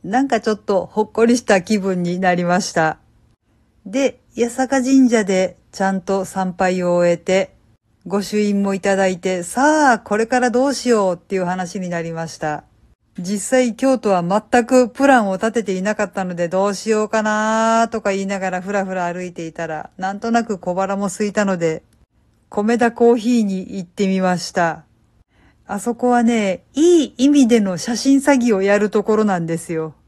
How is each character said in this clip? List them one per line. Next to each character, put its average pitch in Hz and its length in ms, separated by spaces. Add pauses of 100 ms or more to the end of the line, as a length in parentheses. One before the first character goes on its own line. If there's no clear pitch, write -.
な 220 200
ん 277 60
か 226 120
ち 220 100
ょ 214 40
っ 202 40
と 190 280
ほ - 160
っ 202 100
こ 226 140
り 240 100
し 226 60
た 196 200
気 214 160
分 185 240
に 175 160
な 185 160
り 175 80
ま 175 180
し 180 120
た。 160 260 (880)
で、 240 320 (180)
八 233 140
坂 262 320
神 262 260
社 226 140
で 185 360 (120)
ち - 100
ゃ 190 120
ん 190 80
と 190 240
参 185 340
拝 185 240
を 175 140
終 175 160
え 170 60
て、 185 360 (540)
御 196 140
朱 208 180
印 202 200
も 196 140
い 196 60
た 196 160
だ 190 100
い 185 140
て、 185 260
「さ 294 460
あ、 214 80
こ - 160
れ 226 100
か 247 140
ら 247 100
ど 247 160
う 277 80
し 247 140
よ 208 240
う」 - 20
っ 175 40
て - 180
い - 20
う 185 60
話 180 340
に 185 100
な 170 140
り 165 80
ま 165 160
し - 120
た。 151 260 (520)
実 190 340
際 254 260
京 262 220
都 214 120
は 180 140
全 214 420
く 254 220
プ - 180
ラ 262 140
ン 202 80
を 190 60
立 214 180
て 233 100
て 190 120
い 185 80
な 208 120
か 208 100
っ 185 80
た 190 120
の 180 100
で、 175 160
「ど 190 160
う 202 80
し 214 160
よ 214 140
う 208 40
か 220 140
な」 220 680
と 220 80
か 202 100
言 196 120
い 196 40
な 196 140
が 185 100
ら 180 100
ふ 185 120
ら 196 120
ふ 190 80
ら 185 120
歩 175 180
い 180 100
て 170 140
い 160 60
た 165 160
ら、 156 300
な 190 160
ん 202 40
と 226 140
な 233 100
く 214 160
小 180 160
腹 190 220
も 202 100
空 208 200
い 202 60
た 208 120
の 196 120
で、 160 280 (640)
米 214 280
田 233 140
コ 233 220
ー - 20
ヒ 233 280
ー - 20
に 190 320
行 185 100
っ - 20
て 196 200
み 190 120
ま 185 160
し 170 140
た。 165 320 (800)
あ 202 140
そ 233 160
こ 247 160
は 240 140
ね、 214 400 (100)
い 330 300
い 214 120
意 262 120
味 285 180
で 226 140
の 185 180
写 240 160
真 269 240
詐 277 180
欺 240 160
を 190 100
や 202 140
る 202 140
と 208 140
こ 220 100
ろ 214 100
な 196 140
ん 170 80
で 165 120
す 170 140
よ。 160 220 (140)